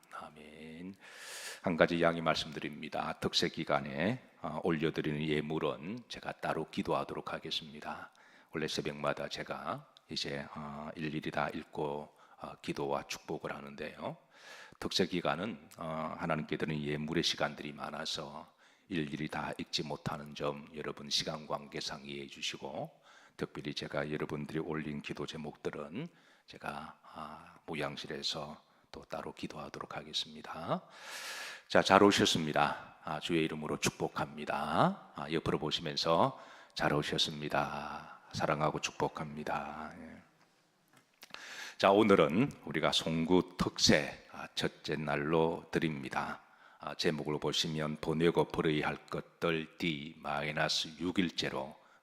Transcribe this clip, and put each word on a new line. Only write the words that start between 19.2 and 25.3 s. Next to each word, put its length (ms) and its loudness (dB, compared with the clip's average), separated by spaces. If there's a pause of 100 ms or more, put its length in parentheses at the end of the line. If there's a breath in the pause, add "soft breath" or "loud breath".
다 280 -4
읽지 260 -4
못하는 520 -6
점 400 -4
여러분 340 -8
시간 380 -2
관계상 580 -6
이해해 220 -8
주시고, 680 -8 (440 loud breath)
특별히 360 -6
제가 380 -2
여러분들이 480 -4
올린 420 -4
기도 240 -6
제목들은 840 -8 (380 soft breath)